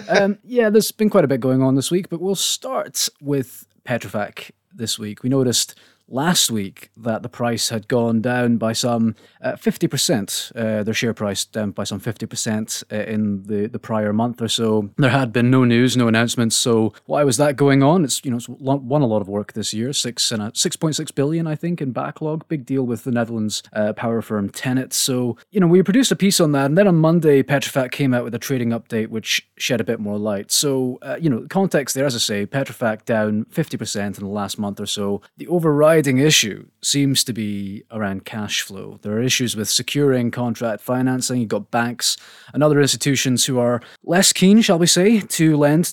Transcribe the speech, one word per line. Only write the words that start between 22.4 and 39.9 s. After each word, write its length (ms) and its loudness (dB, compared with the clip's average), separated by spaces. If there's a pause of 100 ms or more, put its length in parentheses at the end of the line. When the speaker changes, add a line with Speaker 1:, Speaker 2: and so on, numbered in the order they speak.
Speaker 2:
Big 180 -6
deal 180 -2
with 200 -4
the 80 -6
Netherlands, 500 -2 (120)
uh, 180 0
power 300 -4
firm 280 -4
Tennet. 440 -4
So, 420 -2 (160)
you 80 0
know, 80 6
we 160 6
produced 300 2
a 20 2
piece 240 2
on 140 4
that. 140 2
And 100 0
then 100 2
on 80 6
Monday, 480 4
Petrofac 480 -2
came 220 0
out 100 0
with 100 -8
a 60 -6
trading 300 -2
update, 400 -4
which 360 -4 (120)
shed 240 -2
a 20 -6
bit 160 -2
more 180 -4
light. 360 -4
So, 480 -2
uh, 180 -10
you 100 0
know, 200 -2
context 460 0
there, 100 0
as 100 0
I 40 -4
say, 260 -2
Petrofac 580 -4
down 460 0
fifty 260 -4
percent 420 -6
in 60 -12
the 80 -8
last 260 -6
month 220 -6
or 60 -10
so. 360 -4 (140)
The 140 -14
overriding 480 4 (200)
issue 500 2 (160)
seems 400 0
to 100 -6
be 580 -6
around 320 -4
cash 380 -6
flow. 400 -14
There 120 -6
are 80 0
issues 340 0
with 120 -4
securing 640 0